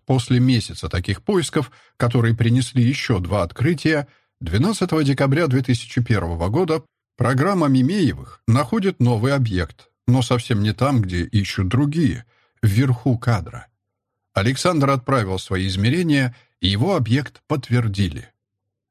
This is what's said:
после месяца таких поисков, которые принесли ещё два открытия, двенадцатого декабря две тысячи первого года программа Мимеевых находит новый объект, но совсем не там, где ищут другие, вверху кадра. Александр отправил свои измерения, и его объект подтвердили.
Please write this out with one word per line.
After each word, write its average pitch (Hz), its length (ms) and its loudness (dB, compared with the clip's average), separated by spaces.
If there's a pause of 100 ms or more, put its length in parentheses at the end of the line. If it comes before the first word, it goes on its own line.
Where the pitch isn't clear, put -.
после 123 360 2
месяца 117 480 0
таких 90 340 -4
поисков, 165 480 -2 (260)
которые 117 380 2
принесли 120 480 2
ещё 117 380 0
два 90 240 -2
открытия, 151 640 -2 (320)
двенадцатого 160 640 0
декабря 139 420 2
две 135 160 2
тысячи 127 400 -2
первого 87 460 0
года 156 340 0 (340)
программа 143 520 2
Мимеевых 131 800 0
находит 175 500 0
новый 120 340 2
объект, 107 580 -4 (180)
но 127 140 4
совсем 120 380 -2
не 104 120 0
там, 131 280 0
где 90 220 -2
ищут 98 460 -2
другие, 143 560 0 (380)
вверху 120 540 0
кадра. 107 520 -6 (640)
Александр 135 580 0
отправил 120 480 0
свои 95 300 -4
измерения, 127 640 0 (260)
и 92 60 -2
его 120 300 0
объект 127 500 -2
подтвердили. 110 840 -2 (600)